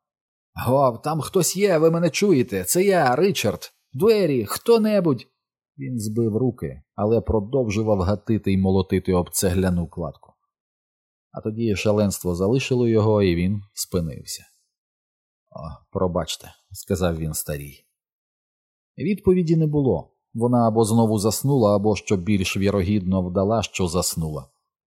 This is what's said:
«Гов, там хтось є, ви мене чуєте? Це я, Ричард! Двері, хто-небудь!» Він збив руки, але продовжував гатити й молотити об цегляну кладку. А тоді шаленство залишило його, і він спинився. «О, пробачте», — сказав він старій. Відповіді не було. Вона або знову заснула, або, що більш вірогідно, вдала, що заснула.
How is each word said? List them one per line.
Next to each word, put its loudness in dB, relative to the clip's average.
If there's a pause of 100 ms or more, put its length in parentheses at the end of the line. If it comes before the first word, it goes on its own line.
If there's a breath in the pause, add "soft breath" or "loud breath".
(680)
«Гов, 2
там -4
хтось -2
є, 2
ви 4
мене 0
чуєте? 0
Це 0
я, 2
Ричард! -2 (200)
Двері, 2
хто-небудь!» 0 (520)
Він -8
збив -2
руки, -4 (120)
але 0
продовжував 0
гатити 0
й 2
молотити 2
об 0
цегляну 0
кладку. -12 (1000)
А -14
тоді -2
шаленство 0
залишило 0
його, 4
і 4
він -2 (120)
спинився. -8 (1080)
«О, -18 (320)
пробачте», — -4 (220)
сказав -4
він -6
старій. -10 (1120)
Відповіді 2
не 2
було. 0 (220)
Вона 2
або 2
знову 2
заснула, 2
або, 0
що -2
більш -2
вірогідно, 0
вдала, 0
що -4
заснула. -4 (380)